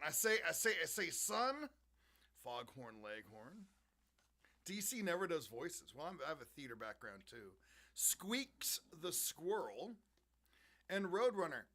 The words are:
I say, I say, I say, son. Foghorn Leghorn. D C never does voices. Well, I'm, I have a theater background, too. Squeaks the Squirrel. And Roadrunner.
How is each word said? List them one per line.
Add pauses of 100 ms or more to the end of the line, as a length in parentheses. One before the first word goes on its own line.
I
say, (120)
I
say, (120)
I
say,
son. (720)
Foghorn
Leghorn. (960)
D
C
never
does
voices.
Well,
I'm,
I
have
a (100)
theater
background,
too. (420)
Squeaks (200)
the
Squirrel. (960)
And
Roadrunner. (100)